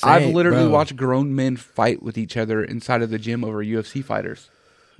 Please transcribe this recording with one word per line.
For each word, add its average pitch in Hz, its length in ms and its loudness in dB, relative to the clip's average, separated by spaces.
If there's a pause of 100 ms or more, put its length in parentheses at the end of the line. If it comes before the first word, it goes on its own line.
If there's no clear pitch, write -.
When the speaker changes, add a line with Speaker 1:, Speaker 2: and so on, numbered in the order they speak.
Speaker 1:
I've 151 220 6
Speaker 2:
Same, 139 100 2
Speaker 1:
literally 170 300 4
Speaker 2:
bro. 156 60 4
Speaker 1:
watched 147 260 2
grown 135 380 0
men 131 220 0
fight 117 460 -2
with 113 160 -8
each 113 180 -6
other 110 260 -2
inside 117 380 -2
of 117 80 -2
the 110 100 -4
gym 117 240 -6
over 107 200 -6
U 110 180 -2
F 107 60 -8
C 139 160 -10
fighters. - 480 -8 (500)